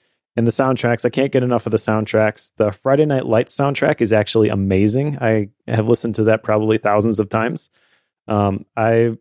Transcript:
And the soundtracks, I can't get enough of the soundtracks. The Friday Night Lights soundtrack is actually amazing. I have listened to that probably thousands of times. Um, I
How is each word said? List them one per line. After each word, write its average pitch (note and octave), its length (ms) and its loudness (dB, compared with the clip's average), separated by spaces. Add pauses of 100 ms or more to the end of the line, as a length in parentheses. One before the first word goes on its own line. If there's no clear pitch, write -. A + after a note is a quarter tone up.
(360)
And A#2 100 0
the A#2 60 2
soundtracks, B2 540 0
I A#2+ 40 -2
can't C3+ 220 -2
get B2+ 120 2
enough B2 220 -2
of A2 60 -6
the A2 60 2
soundtracks. G#2+ 800 -2
The G#2 160 0
Friday C#3 320 0
Night C3+ 200 -2
Lights A#2+ 300 0
soundtrack C#3+ 460 -2
is G#2+ 100 0
actually G#2+ 380 2
amazing. G#2+ 720 0
I A2 260 0 (180)
have A2+ 220 -2
listened A#2 280 0
to A2 100 0
that A2 180 2
probably G#2+ 340 0
thousands G#2+ 440 0
of G2 80 -6
times. - 400 -4 (580)
Um, G2+ 380 -2 (100)
I A2+ 460 0